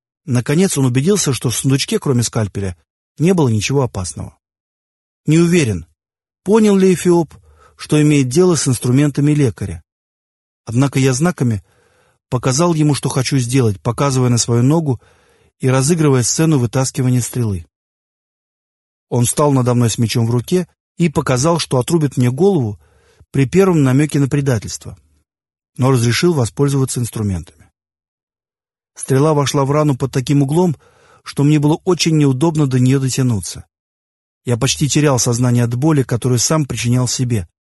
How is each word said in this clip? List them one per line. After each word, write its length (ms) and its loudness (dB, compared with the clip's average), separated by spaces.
Наконец 520 0
он 80 2
убедился, 480 0
что 160 -4
в 60 -4
сундучке, 440 -2
кроме 220 0
скальпеля, 560 -6
не 160 2
было 160 2
ничего 320 -2
опасного. 560 -8
Не 140 4
уверен, 480 0
понял 340 4
ли 160 4
эфиоп, 400 0
что 180 0
имеет 300 2
дело 260 4
с 120 -4
инструментами 640 2
лекаря. 520 -2
Однако 340 0
я 140 2
знаками 500 -2
показал 460 0
ему, 180 2
что 160 -4
хочу 300 -2
сделать, 420 0
показывая 480 0
на 80 2
свою 240 0
ногу 400 0
и 80 -4
разыгрывая 540 2
сцену 380 0
вытаскивания 640 -2
стрелы. 440 -6
Он 160 0
встал 260 2
надо 220 2
мной 160 2
с 80 -6
мечом 300 -2
в 40 -4
руке 360 -2
и 120 2
показал, 480 0
что 220 -2
отрубит 380 -2
мне 120 2
голову 500 0
при 140 0
первом 360 2
намёке 380 2
на 80 2
предательство, 680 -4
но 140 2
разрешил 440 2
воспользоваться 680 -2
инструментами. 720 -6
Стрела 380 0
вошла 320 0
в 60 -2
рану 260 0
под 140 -4
таким 320 0
углом, 320 0
что 200 -4
мне 160 4
было 240 0
очень 340 0
неудобно 500 2
до 120 0
неё 200 2
дотянуться. 640 -4
Я 120 -2
почти 300 -2
терял 300 2
сознание 460 0
от 100 -2
боли, 300 0
которую 340 -2
сам 280 0
причинял 420 -2
себе, 400 -4